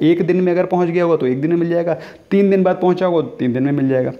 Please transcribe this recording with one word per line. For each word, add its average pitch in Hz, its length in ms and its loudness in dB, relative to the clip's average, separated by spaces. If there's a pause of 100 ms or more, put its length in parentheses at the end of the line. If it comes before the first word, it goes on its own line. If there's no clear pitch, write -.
एक 170 240 2
दिन 180 100 0
में 180 140 0
अगर 175 140 0
पहुंच 180 240 0
गया 175 140 0
होगा, 165 120 2
तो 143 120 -2
एक 127 140 -2
दिन 160 80 -2
में 170 80 0
मिल 165 120 -2
जाएगा, 170 280 -2 (340)
तीन 196 180 4
दिन 190 140 2
बाद 180 120 2
पहुंचा 180 300 0
होगा, 170 160 0
तो 131 60 -6
तीन 123 260 -4
दिन 131 100 0
में 143 80 0
मिल 139 180 0
जाएगा। 131 300 0